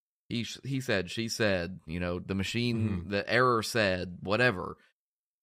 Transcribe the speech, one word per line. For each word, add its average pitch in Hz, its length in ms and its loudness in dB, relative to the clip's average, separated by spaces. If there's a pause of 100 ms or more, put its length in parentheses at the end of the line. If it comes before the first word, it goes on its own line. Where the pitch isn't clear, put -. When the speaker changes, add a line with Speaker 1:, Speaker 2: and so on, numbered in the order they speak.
(280)
Speaker 1:
he 117 160 -2
sh-, - 220 -10
he 135 160 -2
said, 95 280 0
she 113 200 -4
said, 92 560 0
you 87 160 -4
know, 90 180 -2
the 95 160 -4
machine, 110 540 0
Speaker 2:
Mm-hmm. 90 200 -4
Speaker 1:
the 101 220 -2
error 120 320 4
said, 92 560 0
whatever. 101 560 2 (680)